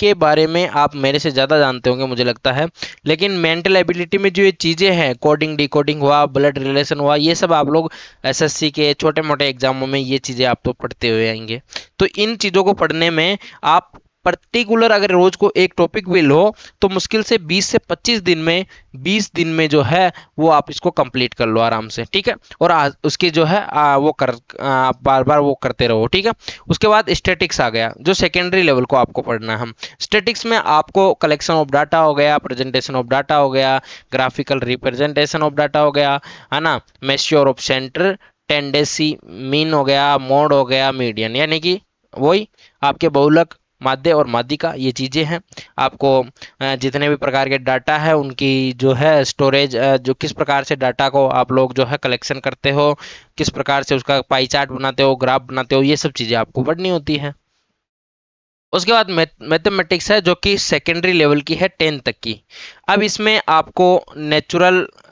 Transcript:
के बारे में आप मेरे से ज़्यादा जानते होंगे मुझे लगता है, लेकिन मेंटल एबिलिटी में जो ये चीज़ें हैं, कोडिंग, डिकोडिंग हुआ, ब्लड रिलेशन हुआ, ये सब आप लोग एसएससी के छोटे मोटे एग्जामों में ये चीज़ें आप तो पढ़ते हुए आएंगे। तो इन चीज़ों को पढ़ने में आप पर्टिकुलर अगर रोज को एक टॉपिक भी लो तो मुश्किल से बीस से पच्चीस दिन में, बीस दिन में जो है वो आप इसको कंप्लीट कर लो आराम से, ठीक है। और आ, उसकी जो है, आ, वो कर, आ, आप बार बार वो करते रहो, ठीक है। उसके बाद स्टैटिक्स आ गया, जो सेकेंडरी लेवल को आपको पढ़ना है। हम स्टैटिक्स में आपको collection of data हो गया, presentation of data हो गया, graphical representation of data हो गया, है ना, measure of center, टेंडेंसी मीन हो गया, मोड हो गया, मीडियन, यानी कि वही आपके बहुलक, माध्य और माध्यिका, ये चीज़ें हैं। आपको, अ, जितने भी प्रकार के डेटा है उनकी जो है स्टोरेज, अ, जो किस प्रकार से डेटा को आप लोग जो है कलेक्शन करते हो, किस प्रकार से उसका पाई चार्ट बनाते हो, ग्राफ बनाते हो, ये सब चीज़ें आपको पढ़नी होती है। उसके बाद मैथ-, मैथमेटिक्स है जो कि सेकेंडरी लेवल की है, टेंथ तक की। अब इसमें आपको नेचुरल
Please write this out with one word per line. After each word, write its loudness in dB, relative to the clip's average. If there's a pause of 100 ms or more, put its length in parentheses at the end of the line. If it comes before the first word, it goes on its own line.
के 4
बारे 2
में 0
आप 0
मेरे 0
से -2
ज़्यादा 2
जानते 0
होंगे -2
मुझे -2
लगता -2
है, -2 (380)
लेकिन 0
मेंटल -2
एबिलिटी 0
में 0
जो 0
ये 4
चीज़ें 0
हैं, 0
कोडिंग, 0
डिकोडिंग 0
हुआ, 4
ब्लड 0
रिलेशन -2
हुआ, 2
ये 2
सब 0
आप 2
लोग 0 (320)
एसएससी -2
के 0
छोटे -2
मोटे 0
एग्जामों -2
में -2
ये -2
चीज़ें -2
आप 0
तो -2
पढ़ते -6
हुए 0
आएंगे। -8 (360)
तो 2
इन -2
चीज़ों 0
को 2
पढ़ने 0
में 0 (260)
आप 0 (320)
पर्टिकुलर 0
अगर 2
रोज 4
को 2
एक 2
टॉपिक -2
भी 2
लो 4 (240)
तो 2
मुश्किल -2
से 0
बीस -2
से 0
पच्चीस -4
दिन 0
में, -2 (300)
बीस -2
दिन -2
में 0
जो 4
है 2 (260)
वो 2
आप 2
इसको -4
कंप्लीट -2
कर -2
लो 0
आराम -2
से, -8
ठीक -4
है। 0 (260)
और 4
आ, 2 (160)
उसकी 0
जो 2
है, 0
आ, 2
वो 2
कर, -2 (300)
आ, -4
आप 0
बार 2
बार 4
वो 2
करते -2
रहो, 2
ठीक 0
है। 0 (360)
उसके 0
बाद 4
स्टैटिक्स -2
आ 2
गया, -2
जो 0
सेकेंडरी 0
लेवल 2
को 0
आपको 0
पढ़ना -6
है। -4
हम -8 (260)
स्टैटिक्स -2
में 2
आपको 2
collection 0
of -8
data 2
हो 4
गया, 2
presentation -6
of -2
data -2
हो 2
गया, 0 (340)
graphical -2
representation -2
of 0
data 0
हो 2
गया, 0 (340)
है 0
ना, 0 (240)
measure 2
of -20
center, -2 (320)
टेंडेंसी -2
मीन -2
हो 2
गया, 2
मोड 2
हो 4
गया, 0
मीडियन, -4
यानी -2
कि -2 (380)
वही 0 (340)
आपके 0
बहुलक, 2 (280)
माध्य 0
और 2
माध्यिका, -4
ये -2
चीज़ें -4
हैं। -6 (380)
आपको, 0 (340)
अ, -4
जितने -2
भी 2
प्रकार -2
के -2
डेटा -2
है 0
उनकी -2
जो 0
है 2
स्टोरेज, 0
अ, 2
जो -2
किस -8
प्रकार -2
से -4
डेटा 0
को 2
आप 0
लोग 0
जो 2
है -6
कलेक्शन -4
करते -4
हो, 2 (380)
किस -2
प्रकार -2
से -2
उसका 0
पाई -2
चार्ट -2
बनाते -2
हो, 4
ग्राफ 0
बनाते -6
हो, 2
ये 2
सब -4
चीज़ें -4
आपको -4
पढ़नी -4
होती -2
है। -8 (1400)
उसके 0
बाद 2
मैथ-, -2
मैथमेटिक्स -2
है 2
जो 2
कि -2
सेकेंडरी -2
लेवल 4
की -4
है, 0
टेंथ -4
तक -6
की। -8 (480)
अब 2
इसमें 0
आपको 2 (120)
नेचुरल 0 (240)